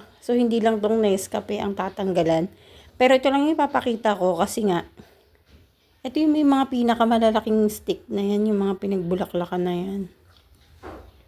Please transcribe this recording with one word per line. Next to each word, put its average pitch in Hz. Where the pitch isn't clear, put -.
So, -
hindi 233
lang 220
tong 220
Nescafe 202
ang 196
tatanggalan. 180
Pero 262
ito 262
lang 285
yung 311
ipapakita 247
ko 180
kasi 202
nga, 175
ito 254
yung 311
may 302
mga 269
pinakamalalaking 226
stick -
na 202
yan, 208
yung 202
mga 196
pinagbulaklakan 180
na 180
yan. 190